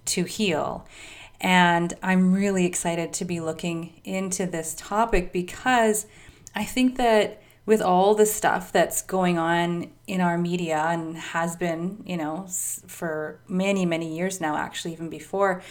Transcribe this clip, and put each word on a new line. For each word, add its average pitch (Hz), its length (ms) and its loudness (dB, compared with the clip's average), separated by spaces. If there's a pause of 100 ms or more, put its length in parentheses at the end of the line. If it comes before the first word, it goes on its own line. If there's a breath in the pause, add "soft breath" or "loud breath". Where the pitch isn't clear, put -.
to - 180 -2
heal. 160 640 -2 (540 loud breath)
And 175 600 4
I'm 185 300 4
really 190 340 2
excited 165 480 -2
to - 100 -6
be 175 160 -4
looking 165 640 -6
into 190 420 -4
this 165 280 -6
topic 208 580 0
because 214 760 0 (480 loud breath)
I 208 100 -6
think 254 340 0
that 226 440 2 (220 soft breath)
with 214 160 4
all 185 340 6
the 214 120 6
stuff 185 460 0
that's - 300 2
going 180 360 0
on 170 520 0 (180)
in 190 120 -2
our 175 180 2
media 175 400 0
and 165 380 -2
has 170 400 -4
been, 175 500 -4
you 180 100 -6
know, 160 300 -6
s-, - 400 -8
for 156 600 -6
many, 190 360 0
many 165 320 -2
years 185 240 -4
now, 156 160 -2
actually, 156 360 -6
even 160 160 -10
before, 190 640 -2